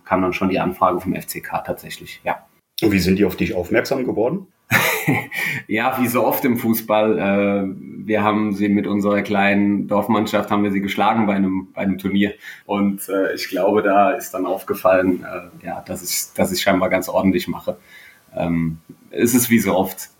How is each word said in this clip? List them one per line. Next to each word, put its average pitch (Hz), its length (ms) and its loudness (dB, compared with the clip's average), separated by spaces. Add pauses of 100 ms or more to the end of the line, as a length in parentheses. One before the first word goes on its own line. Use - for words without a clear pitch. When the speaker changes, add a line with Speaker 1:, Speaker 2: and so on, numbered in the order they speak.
Speaker 1:
kam 92 160 0
dann 90 140 2
schon 92 160 0
die 90 100 0
Anfrage 90 400 0
vom 90 140 -4
F 80 120 -8
C - 140 -10
K - 200 -6
tatsächlich, - 600 -12
ja. 85 220 -6 (380)
Speaker 2:
Und 110 100 4
wie 98 60 6
sind 92 200 4
die 101 60 4
auf 92 100 2
dich 87 200 -2
aufmerksam 113 500 0
geworden? 120 420 -2 (240)
Speaker 1:
<laughs> - 60 2 (880)
Ja, 117 340 0
wie 123 60 2
so 113 180 0
oft 135 200 0
im 120 120 2
Fußball, 110 640 2
äh, 98 560 0 (320)
wir 107 160 2
haben 107 320 2
sie 101 140 0
mit 101 180 2
unserer 101 360 0
kleinen 101 640 2
Dorfmannschaft, 104 640 0
haben 104 140 2
wir 101 80 0
sie 98 80 0
geschlagen 104 460 2
bei 101 80 2
einem, 95 380 0
bei 95 100 -8
einem 92 160 0
Turnier. 101 360 0 (320)
Und, 101 420 -2
äh, 95 260 0
ich - 140 -8
glaube, 101 340 2
da 101 280 4
ist - 220 -6
dann 92 140 -4
aufgefallen, 92 800 0
äh, 87 420 -14
ja, - 200 -8
dass - 160 -10
ich, - 320 -6
dass 95 180 0
ich - 100 -4
scheinbar 92 280 2
ganz 92 180 -2
ordentlich 90 400 0
mache. - 280 -8 (600)
Ähm, 82 420 -2 (320)
es 117 240 2
ist 120 160 2
wie 113 80 6
so 95 160 2
oft, 95 340 -2 (120)